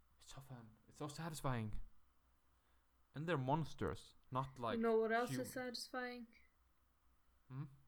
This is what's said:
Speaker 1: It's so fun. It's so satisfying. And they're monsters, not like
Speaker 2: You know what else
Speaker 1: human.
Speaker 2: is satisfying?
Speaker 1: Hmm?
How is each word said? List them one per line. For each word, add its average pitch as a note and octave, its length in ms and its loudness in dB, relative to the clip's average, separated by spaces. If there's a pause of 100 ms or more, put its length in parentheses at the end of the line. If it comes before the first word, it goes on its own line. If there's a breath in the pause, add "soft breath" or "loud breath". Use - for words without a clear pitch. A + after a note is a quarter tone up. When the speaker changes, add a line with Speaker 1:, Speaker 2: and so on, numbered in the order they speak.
(220)
Speaker 1:
It's - 120 -18
so C3+ 140 -12
fun. B2 180 -14 (220)
It's - 100 -20
so D3 100 -4
satisfying. C#3 640 -2 (1400 soft breath)
And D3 120 -4
they're E3+ 120 4
monsters, C3 600 2 (300)
not C3+ 180 0 (120)
like A#2+ 160 0
Speaker 2:
You A3+ 60 2
know A3+ 160 6
what A3 140 4
else A#3+ 180 4
Speaker 1:
human. B3+ 160 0
Speaker 2:
is - 60 -8
satisfying? B3 760 -4 (1200)
Speaker 1:
Hmm? C3 140 -6 (240)